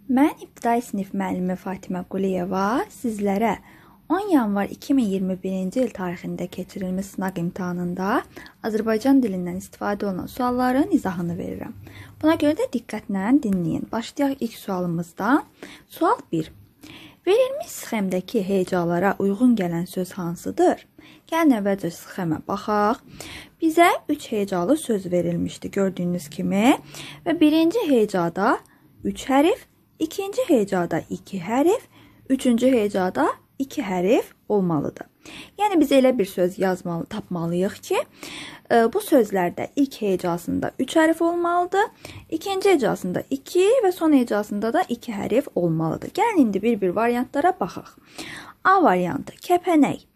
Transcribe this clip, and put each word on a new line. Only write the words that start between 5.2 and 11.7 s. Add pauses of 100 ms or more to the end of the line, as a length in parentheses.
birinci
il
tarixində
keçirilmiş
sınaq
imtahanında (420)
Azərbaycan
dilindən
istifadə
olunan
sualların
izahını
verirəm. (480)